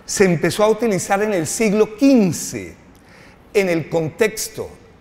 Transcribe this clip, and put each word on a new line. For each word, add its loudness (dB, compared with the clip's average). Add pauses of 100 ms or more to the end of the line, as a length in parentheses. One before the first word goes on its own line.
se 0
empezó 2
a 4
utilizar 0
en -2
el -2
siglo 0
quince 2 (800)
en 2
el -2
contexto -4 (320)